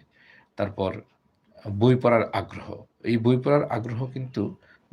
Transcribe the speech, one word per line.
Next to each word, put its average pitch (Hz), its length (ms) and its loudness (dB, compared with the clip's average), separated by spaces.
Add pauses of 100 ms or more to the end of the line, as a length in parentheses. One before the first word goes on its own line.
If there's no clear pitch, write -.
(560)
তারপর 101 460 -4 (680)
বই 117 240 4
পড়ার 120 380 4
আগ্রহ। - 500 -8 (200)
এই 117 140 0
বই 120 240 4
পড়ার 143 300 2
আগ্রহ 120 360 -6
কিন্তু 131 480 -6 (380)